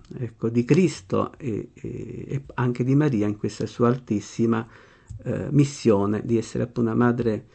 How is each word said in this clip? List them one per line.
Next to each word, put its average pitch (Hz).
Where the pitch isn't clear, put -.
ecco, 117
di 120
Cristo 143
e, 120
e, -
e 135
anche 123
di 131
Maria 139
in 104
questa -
sua 120
altissima, 113
eh, 101
missione 107
di 117
essere 120
appunto 120
una 113
madre, 120